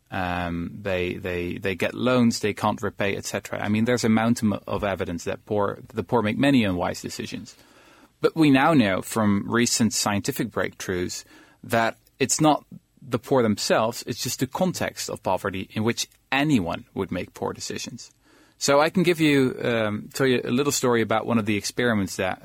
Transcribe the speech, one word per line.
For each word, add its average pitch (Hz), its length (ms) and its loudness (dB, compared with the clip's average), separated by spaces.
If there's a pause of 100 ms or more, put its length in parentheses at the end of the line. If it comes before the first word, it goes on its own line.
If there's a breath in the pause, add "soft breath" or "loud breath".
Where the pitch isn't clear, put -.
(100)
um, 87 720 -4
they, 90 320 -2
they, 90 420 -6
they 98 180 -4
get 101 200 -2
loans 117 460 2
they 104 120 -2
can't 107 300 -2
repay, 101 340 -2
et 101 80 -8
cetera. - 340 -6
I 104 120 -4
mean, 107 160 2
there's 123 180 0
a 113 60 4
mountain 110 420 2
of 101 320 -4
evidence 90 400 -4
that 95 220 -8
poor, 104 320 -2 (160)
the 110 100 -4
poor 120 160 2
make 104 160 -2
many 135 280 4
unwise 92 360 -2
decisions. - 560 -12 (640 soft breath)
But 156 160 0
we 151 140 6
now 139 240 6
know 101 260 4
from 104 500 0
recent 113 440 2
scientific 104 560 -2
breakthroughs 92 720 -4 (400 loud breath)
that 113 320 0 (220)
it's - 220 0
not 156 240 4 (420)
the 123 120 -4
poor 131 240 2
themselves, 113 640 2
it's - 160 -6
just - 180 -6
the 127 60 0
context - 640 -4
of 98 120 -8
poverty 95 520 -2
in 107 100 -2
which 117 240 -2 (240)
anyone 135 600 0
would 98 180 -4
make 90 220 -8
poor 95 180 -6
decisions. - 580 -12 (460 soft breath)
So 143 240 4
I 160 80 4
can 180 140 2
give 165 180 2
you, 139 420 4
um, 110 520 -2
tell 139 120 2
you 123 160 4
a 123 80 -4
little 135 220 2
story 120 300 2
about 110 240 0
one 117 120 2
of 107 60 0
the 107 120 0
experiments 107 600 -2
that, 95 280 -2